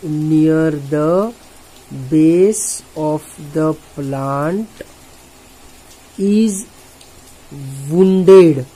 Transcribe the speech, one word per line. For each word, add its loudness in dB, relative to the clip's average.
near 0
the -2
base 2
of -6
the -2
plant -6
is 0
wounded 6